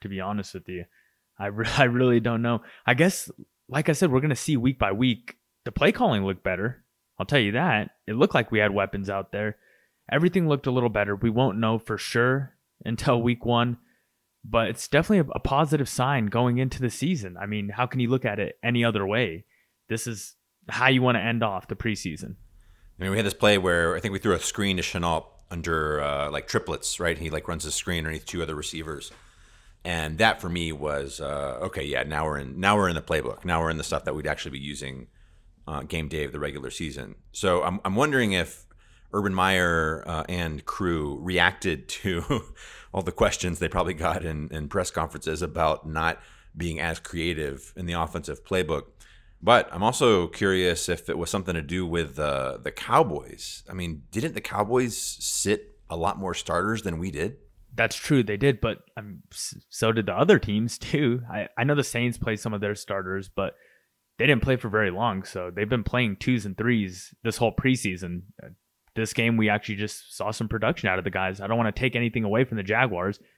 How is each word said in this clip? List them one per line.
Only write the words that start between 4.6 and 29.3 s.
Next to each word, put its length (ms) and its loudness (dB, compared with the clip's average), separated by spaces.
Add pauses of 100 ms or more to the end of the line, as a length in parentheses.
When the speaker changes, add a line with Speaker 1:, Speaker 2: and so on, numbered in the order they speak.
Speaker 1:
by 140 2
week. 440 2 (300)
The 40 -6
play 220 4
calling 320 2
looked 180 -2
better. 400 -2 (360)
I'll 80 -4
tell 140 4
you 120 2
that. 380 2 (160)
It 80 -4
looked 200 4
like 160 2
we 80 2
had 140 4
weapons 380 -2
out 220 -6
there. 260 -4 (520)
Everything 380 2
looked 180 0
a 60 2
little 160 4
better. 260 0
We 140 0
won't 300 2
know 200 2
for 200 -4
sure 560 0 (300)
until 380 2
week 240 2
one, 320 2 (680)
but 240 2
it's 180 -6
definitely 460 4
a, 40 4
a 40 2
positive 480 2
sign 380 2
going 320 4
into 200 0
the 120 0
season. 500 -2
I 60 -6
mean, 240 -4
how 160 0
can 140 -2
you 100 2
look 160 2
at 120 -2
it 240 -4
any 220 4
other 220 2
way? 400 0 (420)
This 180 -4
is 300 -10 (320)
how 200 2
you 120 6
wanna 200 4
end 220 0
off 260 -2
the 60 -6
preseason. 600 -6
Speaker 2:
I 680 -20
mean, 100 -2
we 40 0
had 80 2
this 80 0
play 240 6
where 400 4
I 40 -4
think 120 -4
we 60 -2
threw 160 2
a 40 2
screen 380 -2
to 60 0
Shenault 420 0 (260)
under, 520 -2
uh, 280 -2
like, 180 -6
triplets, 520 -4
right? 160 0
He, 140 -8
like, 180 -6
runs 160 -6
a 80 -8
screen 280 -2
underneath 260 -6
two 160 -4
other 120 -6
receivers. 560 -10 (720)